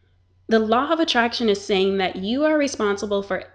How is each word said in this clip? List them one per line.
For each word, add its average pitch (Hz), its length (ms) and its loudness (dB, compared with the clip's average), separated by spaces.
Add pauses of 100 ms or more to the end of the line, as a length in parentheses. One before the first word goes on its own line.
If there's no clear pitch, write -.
(480)
The 220 120 4
law 233 320 0
of 320 80 0
attraction 240 500 0
is 196 140 0
saying 196 340 2
that 185 180 -2
you 226 300 -2
are 311 120 4
responsible 202 640 0
for 190 220 -6 (120)